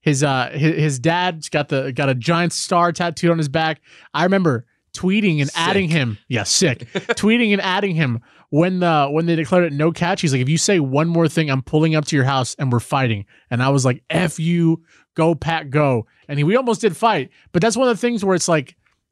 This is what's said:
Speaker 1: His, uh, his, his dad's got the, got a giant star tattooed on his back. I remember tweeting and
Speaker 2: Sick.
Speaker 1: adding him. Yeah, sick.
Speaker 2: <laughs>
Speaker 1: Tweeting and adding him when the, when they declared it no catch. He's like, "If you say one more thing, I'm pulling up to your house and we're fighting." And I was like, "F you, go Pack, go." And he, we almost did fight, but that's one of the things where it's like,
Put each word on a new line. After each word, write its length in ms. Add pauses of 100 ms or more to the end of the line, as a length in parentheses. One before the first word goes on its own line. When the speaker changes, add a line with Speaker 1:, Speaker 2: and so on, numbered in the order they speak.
Speaker 1:
His, 220
uh, 280
his, 260
his 240
dad's 480
got 200
the, 240
got 160
a 60
giant 380
star 400
tattooed 400
on 60
his 100
back. 320 (340)
I 80
remember 420 (320)
tweeting 440
and 100
Speaker 2:
Sick. 100
Speaker 1:
adding 280
him. 300 (100)
Yeah, 160
sick. 480
Speaker 2:
<laughs> 0
Speaker 1:
Tweeting 600
and 80
adding 360
him 240 (280)
when 300
the, 320
when 160
they 100
declared 280
it 100
no 180
catch. 300
He's 100
like, 80
"If 80
you 80
say 240
one 280
more 200
thing, 220
I'm 120
pulling 340
up 100
to 100
your 80
house 340
and 140
we're 80
fighting." 460 (240)
And 120
I 60
was 160
like, 240
"F 300
you, 440 (320)
go 200
Pack, 340
go." 380 (220)
And 100
he, 60
we 120
almost 240
did 160
fight, 320 (240)
but 80
that's 160
one 120
of 60
the 60
things 240
where 120
it's 120
like, 280 (360)